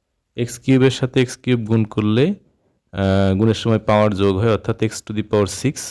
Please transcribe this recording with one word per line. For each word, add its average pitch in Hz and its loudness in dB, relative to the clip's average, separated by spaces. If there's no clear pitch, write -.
এক্স 120 -6
কিউবের 131 4
সাথে 127 -2
এক্স 123 -4
কিউব 127 -2
গুণ 110 0
করলে, 107 0
আহ, 98 2
গুণের 110 2
সময় 113 -2
পাওয়ার 107 2
যোগ 98 2
হয়, 110 0
অর্থাৎ - -4
x 107 -2
to - -14
the 104 -6
power 104 0
six 131 -6